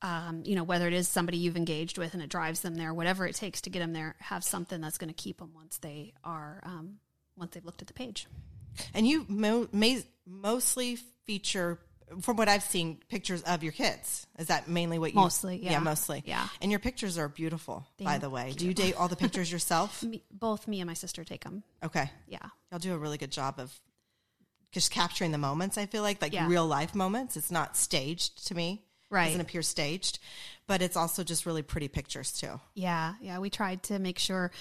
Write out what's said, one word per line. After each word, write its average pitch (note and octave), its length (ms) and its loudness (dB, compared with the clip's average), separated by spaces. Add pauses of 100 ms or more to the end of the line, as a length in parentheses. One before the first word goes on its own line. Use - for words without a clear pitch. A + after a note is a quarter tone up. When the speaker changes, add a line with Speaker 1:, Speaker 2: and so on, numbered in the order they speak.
Speaker 1:
um, E3+ 440 -4
you G3 100 2
know, F3 80 2
whether F3 240 4
it E3+ 60 4
is F3+ 140 2
somebody F3 300 2
you've F3 200 2
engaged E3 420 0
with E3 160 -4
and F3 80 -4
it D3 60 -10
drives E3 320 -2
them F3 120 -4
there, E3 180 -2
whatever F3 360 2
it - 80 -4
takes - 260 -6
to - 80 -8
get F3+ 140 -2
'em E3 100 -2
there, D#3+ 260 -6
have F#3 240 -6
something F3 380 -2
that's D#3 160 -6
gonna D#3+ 160 -8
keep - 300 -8
'em E3 100 -16
once D#3+ 240 -12
they D3 460 -10
are, D#3 400 -8
um, F3+ 340 -10 (400)
once F3 160 -8
they've E3+ 120 -14
looked E3+ 180 -12
at - 40 -14
the - 60 -20
page. B3 320 -8 (680)
Speaker 2:
And A3 140 6
you D4 220 6
mo-, G#3+ 420 2
ma-, A3 300 6 (240)
mostly A#3 720 0
feature, G3 800 -2 (400)
from A#3 160 0
what G#3+ 140 6
I've G3+ 120 6
seen, E3 460 0
pictures F#3 360 -2
of E3+ 200 2
your D#3 80 -2
kids. - 560 -2 (100)
Is E3 100 -6
that E3 200 2
mainly E3+ 320 0
what D#3+ 140 0
you - 80 -8
Speaker 1:
Mostly, F3+ 420 2
yeah. F3+ 80 0
Speaker 2:
Yeah, D3 80 6
mostly. D3+ 460 0
Speaker 1:
Yeah. - 200 0 (160)
Speaker 2:
And F#3+ 100 2
your G#3 100 2
pictures G#3 360 -2
are D3 120 0
beautiful, D#3 580 -6 (100)
by G3 140 -8
Speaker 1:
Thank C#3+ 120 2
Speaker 2:
the C#3 60 -4
way. B2+ 200 -4
Speaker 1:
you. C#3+ 60 -6
Speaker 2:
Do E3 100 -2
you F#3 80 2
date F#3+ 220 4
all F3+ 120 4
the F3 80 0
pictures F#3 360 2
Speaker 1:
<laughs> - 20 -2
Speaker 2:
yourself? F3 500 2
Speaker 1:
Me, A3+ 260 -6
both G#3+ 380 -2
me G3+ 140 -2
and F3 80 -2
my E3 40 -6
sister F3 300 -8
take - 220 -10
'em. G3 180 -8 (220)
Speaker 2:
Okay. D3 260 2 (160)
Speaker 1:
Yeah. - 220 -10 (200)
Speaker 2:
Y'all F3 100 -6
do F3+ 140 0
a E3 40 0
really D3+ 200 -2
good C#3 140 -6
job C3+ 300 -2
of C3 180 -10 (920)
just - 180 4
capturing E3+ 400 4
the D3+ 60 2
moments, D3+ 400 2
I G#3 80 0
feel G#3+ 180 -2
like, G#3 180 2
like, D3+ 120 0
Speaker 1:
Yeah. F3+ 140 2
Speaker 2:
real E3+ 200 6
life D3+ 260 2
moments. G#3 440 0
It's D3+ 140 -2
not E3 260 0
staged - 720 0
to F#3+ 80 -4
me. F3 280 -2 (260)
Speaker 1:
Right. F3+ 180 4
Speaker 2:
Doesn't E3+ 140 2
appear E3 200 -2
staged, D#3+ 580 0 (480)
but F#3 140 4
it's F3+ 160 2
also E3+ 260 2
just D#3+ 220 0
really D#3+ 180 0
pretty D3 240 -2
pictures C#3 460 -4
too. - 260 -6 (140)
Speaker 1:
Yeah. E3+ 480 0
Yeah. F#3 180 -6
We G3 100 -4
tried F#3+ 340 -2
to G3+ 160 0
make F#3 200 0
sure F#3 420 0